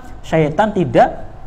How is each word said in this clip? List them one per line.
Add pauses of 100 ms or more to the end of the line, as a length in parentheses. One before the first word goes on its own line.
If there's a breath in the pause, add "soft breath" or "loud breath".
(220 loud breath)
syaitan
tidak, (220)